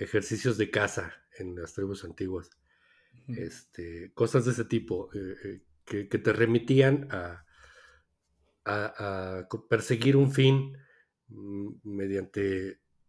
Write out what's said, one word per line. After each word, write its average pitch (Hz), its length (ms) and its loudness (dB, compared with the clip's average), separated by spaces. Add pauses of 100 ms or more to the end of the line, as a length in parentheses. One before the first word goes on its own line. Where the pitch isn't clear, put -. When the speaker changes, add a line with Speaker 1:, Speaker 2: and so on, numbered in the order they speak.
Speaker 1:
ejercicios 104 580 -2
de 104 120 0
caza 101 420 -2 (260)
en 90 160 -10
las 85 200 -12
tribus 98 300 -6
antiguas. 90 460 -8 (800)
Speaker 2:
Ujú. 120 120 -8
Speaker 1:
Este, 85 760 -12
cosas 117 300 2
de 123 80 2
ese 117 120 -2
tipo, 101 500 -2
eh, 95 300 -8
eh, 98 180 -12 (220)
que, 101 240 -6
que 107 100 -2
te 107 140 2
remitían 131 800 4
a, 87 340 -10 (1160)
a, 98 720 -4
a 90 100 -10
co-, - 200 -8
perseguir 120 480 4
un 139 160 6
fin, 135 440 4 (520)
mm, 101 400 -8 (160)
mediante 98 960 -4 (280)